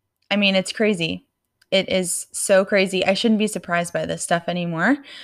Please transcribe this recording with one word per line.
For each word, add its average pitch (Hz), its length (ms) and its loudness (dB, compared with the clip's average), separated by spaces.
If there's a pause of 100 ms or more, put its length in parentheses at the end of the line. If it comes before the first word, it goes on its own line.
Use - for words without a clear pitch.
(300)
I 202 60 0
mean, 196 180 2
it's 190 180 0
crazy. 180 540 -2 (440)
It 190 180 2
is 185 440 -2
so 196 320 4
crazy. 190 400 0
I 196 100 2
shouldn't 220 240 2
be 214 80 2
surprised 175 460 -4
by 160 140 -4
this 165 160 -6
stuff 170 240 0
anymore, 175 520 0 (240)